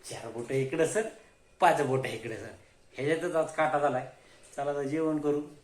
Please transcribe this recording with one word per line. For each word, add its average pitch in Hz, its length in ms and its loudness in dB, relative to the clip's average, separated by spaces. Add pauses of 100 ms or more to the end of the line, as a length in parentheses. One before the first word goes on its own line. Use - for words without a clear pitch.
(100)
चार 120 180 -10
बोटं 117 260 -6
इकडं 151 380 2
सर, 220 160 0 (520)
पाच 160 200 6
बोटं 131 280 0
इकडं 113 280 -8
सर, 104 160 -12 (420)
ह्याच्यातच 160 420 0
आज 156 180 0
काटा 156 240 2
झालाय. 135 280 2 (500)
चला 143 140 -2
आता 143 120 -2
जेवण 156 360 0
करू 147 240 0 (220)